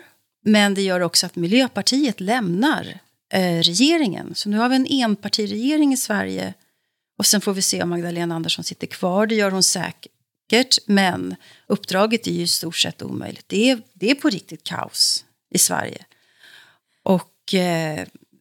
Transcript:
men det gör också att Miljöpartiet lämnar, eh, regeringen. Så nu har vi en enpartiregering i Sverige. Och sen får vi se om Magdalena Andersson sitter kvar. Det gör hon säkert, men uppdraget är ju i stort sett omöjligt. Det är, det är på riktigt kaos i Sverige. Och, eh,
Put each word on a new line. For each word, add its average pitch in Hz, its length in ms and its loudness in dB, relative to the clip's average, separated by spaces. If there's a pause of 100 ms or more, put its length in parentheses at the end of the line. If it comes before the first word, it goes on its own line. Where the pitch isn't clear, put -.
(460)
men 208 280 6
det 196 80 -2
gör 185 180 2
också 175 260 0
att 180 100 -10
Miljöpartiet 233 840 0
lämnar, 202 800 0 (340)
eh, 190 80 2 (200)
regeringen. 233 760 0
Så - 140 -6
nu 208 80 0
har 233 120 2
vi 262 60 2
en 262 140 2
enpartiregering 233 1040 0
i 254 40 0
Sverige. 190 560 -4 (640)
Och 202 80 -2
sen 202 160 4
får 208 120 -2
vi 190 80 -2
se 185 220 -2
om 175 60 -2
Magdalena 170 460 -2
Andersson 165 280 -4
sitter - 240 -10
kvar. 190 400 0
Det 220 80 0
gör 202 160 2
hon 185 120 0
säkert, - 1200 -2
men 185 500 2 (320)
uppdraget 202 600 0
är 170 40 -4
ju 175 100 -2
i 170 60 -2
stort - 300 -4
sett - 240 -2
omöjligt. - 460 -10
Det - 220 2
är, 247 120 0 (120)
det 208 180 -2
är 285 40 4
på 294 140 0
riktigt - 340 -8
kaos - 640 -4 (300)
i - 20 0
Sverige. - 480 -2 (1000)
Och, - 500 -2
eh, 165 520 -2 (360)